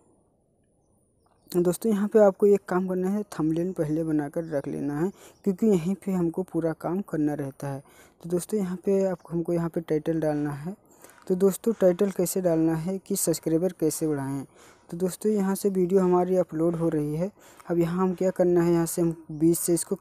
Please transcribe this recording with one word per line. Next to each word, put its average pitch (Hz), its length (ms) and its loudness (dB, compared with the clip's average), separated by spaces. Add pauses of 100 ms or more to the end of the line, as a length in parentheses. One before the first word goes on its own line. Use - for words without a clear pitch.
(1500)
दोस्तों, 180 400 0
यहाँ 202 160 0
पे 214 120 4
आपको 202 260 6
एक 202 220 6
काम 185 200 0
करना 185 220 -2
है, 208 120 -2 (100)
थंबनेल 165 420 -2
पहले 156 300 -2
बनाकर 151 420 -2
रख 143 220 -6
लेना 143 320 -6
है, 190 120 0 (320)
क्योंकि 202 240 0
यहीं 185 280 2
पे - 160 -8
हमको 175 320 -2
पूरा 165 320 -4
काम 175 280 -6
करना 151 300 -2
रहता 143 340 -8
है। 139 160 -8 (400)
तो 170 60 -12
दोस्तों, 180 300 -2
यहाँ 180 180 -4
पे 196 280 0
आपको, 175 280 -6
हमको 170 200 -2
यहाँ 165 160 0
पे 170 120 -4
title 160 400 -2
डालना 147 300 -2
है। 151 240 -10 (520)
तो 190 80 2
दोस्तों, 196 380 0
title 190 380 2
कैसे 185 300 -2
डालना 165 340 2
है 180 240 -4
कि - 160 -6
subscriber 165 640 0
कैसे 156 280 -2
बढ़ाएं, 139 360 -4 (460)
तो 175 80 -10
दोस्तों, 185 340 -2
यहाँ 196 240 0
से 202 140 -2
वीडियो 185 320 2
हमारी 180 360 2
अपलोड 165 380 0
हो 165 140 0
रही 151 260 -2
है। 180 160 -4 (340)
अब 175 140 -2
यहाँ 175 240 0
हम 185 120 2
क्या 185 160 0
करना 175 320 4
है, 170 100 4
यहाँ 170 120 4
से 175 160 -4
हम 170 140 0 (160)
बीच 160 260 4
से - 160 0
इसको 175 280 -2